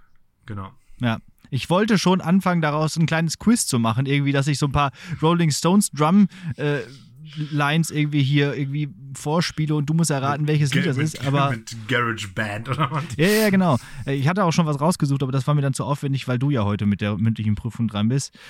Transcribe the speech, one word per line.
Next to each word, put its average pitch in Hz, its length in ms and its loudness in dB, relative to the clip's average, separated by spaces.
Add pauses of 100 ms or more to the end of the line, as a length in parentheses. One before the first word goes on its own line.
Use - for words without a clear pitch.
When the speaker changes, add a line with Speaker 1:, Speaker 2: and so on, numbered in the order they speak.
(480)
Speaker 1:
Genau. 98 260 -12 (260)
Speaker 2:
Ja. 117 200 0 (320)
Ich - 180 -4
wollte 208 280 2
schon 180 240 2
anfangen, 180 400 2
daraus 151 340 0
ein 160 120 2
kleines 160 320 -2
Quiz 233 260 2
zu 123 140 0
machen, 117 260 0
irgendwie, 139 260 0
dass 139 160 4
ich 147 120 0
so 151 80 2
ein 131 40 -2
paar 143 200 2 (300)
Rolling 165 280 4
Stones 180 420 2
Drum, 170 360 4 (300)
äh, 147 240 -2 (540)
Lines 151 560 0
irgendwie 151 320 0
hier 143 320 2
irgendwie 143 340 -4 (260)
vorspiele 156 600 -2
und 147 120 0
du 156 80 0
musst 160 160 2
erraten, 143 320 -2
Speaker 1:
Mit 147 60 0
Speaker 2:
welches 147 260 2
Lied 180 80 2
Speaker 1:
Ga-, 175 60 0
Speaker 2:
das 127 80 -2
Speaker 1:
mit, 151 80 0
Speaker 2:
ist, 156 200 -6
aber 139 260 2
Speaker 1:
<laughs> - 0 -
mit 117 240 -10 (120)
Garage 117 420 -2
Band 110 400 -6
oder 135 220 -2
was? 151 120 -4 (140)
Speaker 2:
Ja, 156 100 2
ja, 214 220 4
genau. 185 300 2 (260)
Äh, 139 100 -2
ich 139 120 0
hatte 185 160 0
auch 165 80 2
schon 165 160 2
was 143 120 -2
rausgesucht, 143 440 0
aber 131 80 -2
das 135 160 -2
war 147 80 2
mir 147 60 2
dann 139 120 0
zu 127 120 -6
aufwendig, 135 420 -4
weil 127 100 0
du 135 140 0
ja 117 140 0
heute 104 200 -2
mit 101 160 2
der 104 160 -2
mündlichen 107 380 0
Prüfung 113 320 -4
dran 104 220 0
bist. 135 280 -2 (120)